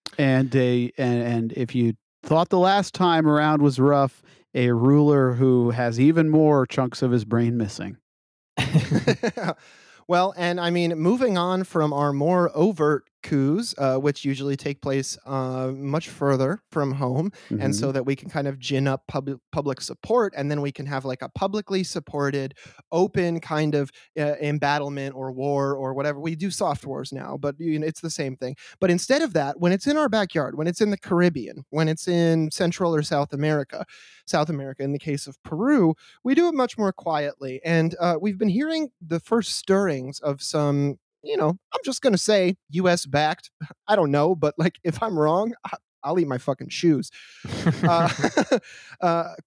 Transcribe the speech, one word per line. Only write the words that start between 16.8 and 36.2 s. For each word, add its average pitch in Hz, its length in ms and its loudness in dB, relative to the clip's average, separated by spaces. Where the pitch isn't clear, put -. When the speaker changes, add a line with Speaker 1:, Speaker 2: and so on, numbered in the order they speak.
Speaker 3:
home, 139 400 -2
and - 160 -2
so 113 120 -2
Speaker 1:
Mm-hmm. 135 60 -2
Speaker 3:
that 131 120 -2
we 139 100 0
can 143 140 -14
kind 143 180 -4
of 135 100 -6
gin 135 300 -2
up 135 220 -2
pub-, 139 280 -6
public 143 300 -4
support, 220 560 -2
and 143 120 -4
then 147 120 -2
we 143 100 -4
can 139 140 -12
have, 135 180 -6
like, 131 180 -6
a 131 60 -10
publicly 196 560 -4
supported, 143 680 -4
open 175 480 0
kind 151 340 -2
of, 143 160 -2
uh, 147 220 -2
embattlement 143 760 -2
or 131 200 -10
war 139 420 -2
or 131 180 -6
whatever. 143 280 -4
We 160 140 -6
do 175 160 -4
soft 165 340 -4
wars 135 260 -10
now, 135 260 -10
but, 143 220 -6
you 160 180 -2
know, 156 80 -4
it's 156 140 -6
the 165 100 -8
same 135 280 -6
thing. 131 180 -8
But 185 100 2
instead 262 320 2
of 254 120 -2
that, 147 260 0
when 175 140 2
it's 196 140 -2
in 294 100 2
our 302 100 2
backyard, 180 500 -2
when 156 100 -2
it's 175 120 -4
in 208 120 2
the 196 60 -2
Caribbean, 170 760 0
when 156 180 2
it's 156 180 -4
in 165 440 2
Central 175 440 0
or 151 80 2
South 147 300 -2
America, 147 500 -2
South 151 220 0
America, 139 360 -8
in 139 100 -2
the 147 60 -6
case 143 280 -6
of 135 160 -20
Peru, 185 520 2